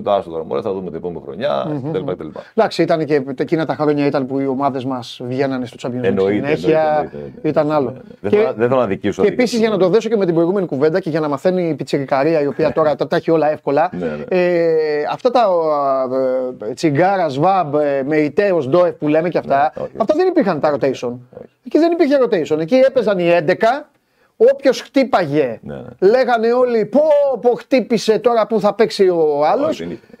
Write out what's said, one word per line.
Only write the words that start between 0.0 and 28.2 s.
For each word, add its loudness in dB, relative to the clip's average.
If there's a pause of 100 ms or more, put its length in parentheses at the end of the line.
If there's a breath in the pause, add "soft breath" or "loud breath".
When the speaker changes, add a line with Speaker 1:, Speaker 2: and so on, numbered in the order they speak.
Speaker 1:
το -2
"Άστο 0
τώρα, -8
μωρέ, -4
θα -6
δούμε -8
την -10
επόμενη -8
χρονιά", -4
Speaker 2:
Μμμ. -6
Speaker 1:
κτλ, -4
κτλ. -8 (280 loud breath)
Speaker 2:
Εντάξει, 0
ήταν 0
και 0 (140)
εκείνα -2
τα -4
χρόνια 0
ήταν 0
που -4
οι -2
ομάδες -2
μας -10
βγαίνανε -4
στο -16
Champions -6
League -6
Speaker 1:
Εννοείται, 0
Speaker 2:
συνέχεια. 0
Speaker 1:
εννοείται, 0
εννοείται, -4
εννοείται. -10
Speaker 2:
Ήταν 0
άλλο. 0
Speaker 1:
Ναι, -12
ναι. -18 (200)
Δεν -2
Speaker 2:
Και, 2
Speaker 1:
θέλω 2
να, -2
δεν 0
θέλω 2
να 2
δικήσω, -2
Speaker 2:
και 4
Speaker 1:
να -4
δικήσω. 0
Speaker 2:
επίσης, 0
για 2
να -2
το 2
δέσω 0
και 0
με 2
την 0
προηγούμενη 0
κουβέντα 0
και -6
για -2
να -2
μαθαίνει 0
η -2
πιτσιρικαρία, 0
η 0
οποία -2
τώρα 2
τα, -4
τα -2
έχει -2
όλα 2
εύκολα, 0
Speaker 1:
Ναι, -6
ναι. -6
Speaker 2:
ε, 0
αυτά -2
τα, 2 (1200)
ε, -6
τσιγκάρα, 0
σβάμπ, 0
ε, 0
μεϊτέος, 0
ντόεφ 4
που -4
λέμε 2
και -2
αυτά, 0
Speaker 1:
Ναι, -6
όχι. -10
Speaker 2:
αυτά 0
δεν 2
υπήρχαν 0
τα 0
rotation. 0 (480)
Speaker 1:
Όχι. -20 (160)
Speaker 2:
Εκεί 2
δεν 4
υπήρχε 2
rotation. 0
Εκεί 0
έπαιζαν 4
οι 2
έντεκα, 2 (640)
όποιος 2
χτύπαγε, 0
Speaker 1:
Ναι, -12
ναι. 0
Speaker 2:
λέγανε 2
όλοι, 2
"Πω, 2 (400)
πω, 2
χτύπησε 0
τώρα 2